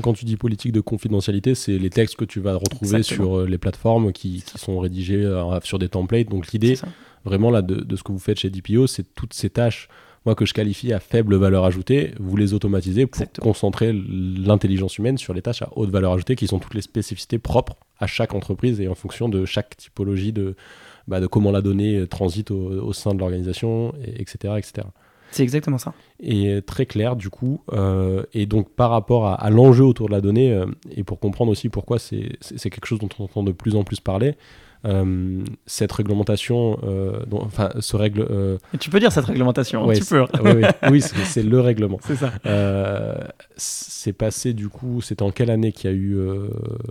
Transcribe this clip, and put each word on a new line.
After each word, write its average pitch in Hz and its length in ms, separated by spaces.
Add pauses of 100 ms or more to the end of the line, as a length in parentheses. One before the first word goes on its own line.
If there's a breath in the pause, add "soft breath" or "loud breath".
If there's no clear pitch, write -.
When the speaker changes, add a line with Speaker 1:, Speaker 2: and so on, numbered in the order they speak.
Speaker 1:
quand 120 120
tu 117 120
dis 110 100
politique 117 360
de 110 100
confidentialité, 104 720
c'est 101 240
les 92 140
textes 110 240
que 110 100
tu - 140
vas 95 160
retrouver 98 420
Speaker 2:
Exactement. 101 320
Speaker 1:
sur, 92 80
euh, 92 80
les 90 140
plateformes 113 540
qui, 90 240
qui - 20
Speaker 2:
C'est - 180
ça. - 80
Speaker 1:
sont 92 140
rédigées, 92 440
euh, 90 380
sur - 160
des 92 120
templates. 110 380
Donc 95 240
l'idée, 113 180
Speaker 2:
C'est 131 160
ça. - 20 (360 loud breath)
Speaker 1:
vraiment, 101 280
là, 107 100
de, 92 140
de - 200
ce - 60
que - 100
vous 95 80
faites 107 200
chez 95 100
D 95 140
P 104 140
O, 131 100
c'est - 160 (100)
toutes - 200
ces - 180
tâches, - 360 (380 loud breath)
moi, 113 80
que 107 120
je - 80
qualifie 107 400
à 95 60
faible 110 360
valeur 95 300
ajoutée, 110 540
vous 95 160
les 104 200
automatisez 98 500
pour - 160
Speaker 2:
Exactement. - 240
Speaker 1:
concentrer 110 480
l'intelligence 95 1040
humaine 127 220
sur - 160
les 90 80
tâches - 180
à - 140
haute 104 160
valeur 92 220
ajoutée, 92 220
qui 101 120
sont 98 100
toutes - 160
les 101 80
spécificités - 560
propres - 380 (240)
à 101 80
chaque - 260
entreprise 101 480
et 95 60
en 90 80
fonction 117 340
de 95 160
chaque - 320
typologie 98 560
de, 98 220 (520 loud breath)
bah, 92 120
de 92 80
comment 101 240
la 98 100
donnée, 101 340
euh, 92 120
transite 98 440
au, 95 300
au 110 120
sein 101 200
de 95 60
l'organisation, 95 760 (100)
et, 113 180
et - 60
cetera, 104 320
et - 40
cetera. 98 280 (400 soft breath)
Speaker 2:
C'est 139 120
exactement 139 340
ça. - 160 (260 soft breath)
Speaker 1:
Et, 101 300
euh, 101 120
très - 240
clair, 117 300
du 98 140
coup. 127 320 (120)
Euh, 95 500 (100)
et 104 120
donc, 104 240
par 120 220
rapport 113 360
à, 95 60
à 107 160
l'enjeu 123 340
autour 117 240
de 104 60
la 98 80
donnée, 117 300
euh, 95 140 (300)
et 101 80
pour - 160
comprendre 110 320
aussi 107 180
pourquoi 110 300
c'est, 107 400
c'est, - 180
c'est 107 120
quelque - 160
chose 113 140
dont 104 100 (100)
on 101 40
entend 101 200
de 98 80
plus 104 240
en 104 80
plus 101 160
parler, 107 360 (500 loud breath)
euh, 95 580 (220)
cette - 260
réglementation, 107 920
euh, 98 420
dont, 104 160
enfin, 104 380
ce 110 180
règle, 104 320
euh, 98 280 (160)
Speaker 2:
Et - 40
tu - 120
peux 190 100
dire 220 120
cette 135 140
réglementation, 123 580
hein, 110 40
Speaker 1:
ouais, 107 100
Speaker 2:
tu 101 60
Speaker 1:
c'est, - 120
Speaker 2:
peux. 131 120 (160)
Speaker 1:
oui, 104 80 (120)
oui. - 280
Oui, 139 100
c'est, 95 240
c'est 120 180
le 117 160
règlement. 107 420
Speaker 2:
<laughs> - 20
C'est 147 120
ça. 123 160 (140)
Speaker 1:
Euh, 101 720 (400)
c'est - 560
passé, 113 400
du 104 160
coup, 120 320
c'était - 220
en 98 80
quelle 117 180
année 110 240
qu'il - 160
y 95 40
a - 20
eu, 98 200
euh, 98 320 (440)